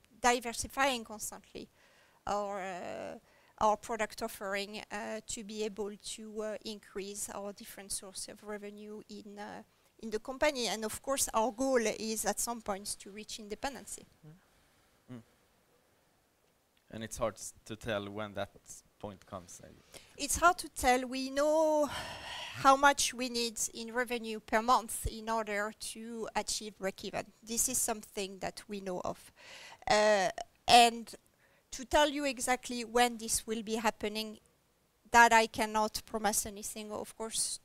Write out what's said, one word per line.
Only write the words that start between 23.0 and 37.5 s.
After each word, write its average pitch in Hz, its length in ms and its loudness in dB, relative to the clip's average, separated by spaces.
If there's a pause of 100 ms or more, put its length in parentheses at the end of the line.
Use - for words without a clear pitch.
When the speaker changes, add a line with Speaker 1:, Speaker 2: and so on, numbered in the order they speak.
Speaker 1:
we 247 140 -2
need 233 300 -4 (160)
in 226 180 -10
revenue 226 480 -2
per 220 220 2
month 233 440 4
in 220 220 -6
order 214 440 0 (200)
to 226 420 -8
achieve 214 440 -4
break-even. - 540 -6 (100)
This 226 260 0
is 254 100 -2
something 202 600 -4
that 175 300 -8
we 208 120 -8
know 185 240 -6
of. - 280 -8 (580)
Uh, 214 380 6 (380)
and 233 480 8 (580)
to 262 120 -12
tell 302 240 6
you 285 160 -2
exactly 247 600 -2
when 240 340 2
this 220 280 -2
will 226 160 -4
be 220 140 -2
happening, 214 600 -2 (720)
that 233 220 10
I 226 140 8
cannot 214 600 -2
promise 214 400 0
anything, 214 460 -10
of - 240 -10
course, - 480 -4